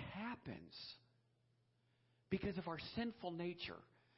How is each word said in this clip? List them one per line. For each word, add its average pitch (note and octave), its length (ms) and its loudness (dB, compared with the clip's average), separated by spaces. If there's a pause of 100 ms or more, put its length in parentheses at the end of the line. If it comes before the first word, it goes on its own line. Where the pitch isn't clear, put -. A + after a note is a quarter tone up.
(140)
happens? F3+ 600 -2 (1500)
Because F#3+ 300 4
of F3+ 80 0
our E3 120 0 (180)
sinful A3+ 340 2
nature, E3+ 480 0 (400)